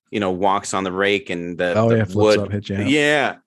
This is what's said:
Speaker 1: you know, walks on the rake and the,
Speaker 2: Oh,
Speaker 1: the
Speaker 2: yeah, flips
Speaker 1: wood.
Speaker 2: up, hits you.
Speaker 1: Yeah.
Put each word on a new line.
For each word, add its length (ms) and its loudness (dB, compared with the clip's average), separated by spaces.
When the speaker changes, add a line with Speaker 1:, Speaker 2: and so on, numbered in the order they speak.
Speaker 1:
you 100 -4
know, 120 0
walks 420 -2
on 120 -2
the 60 -4
rake 380 0
and 300 -6
the, 180 0
Speaker 2:
Oh, 120 2
Speaker 1:
the 80 4
Speaker 2:
yeah, 80 2
flips 100 -10
Speaker 1:
wood. 240 4
Speaker 2:
up, 120 -6
hits 180 -6
you. 120 -4
Speaker 1:
Yeah. 540 2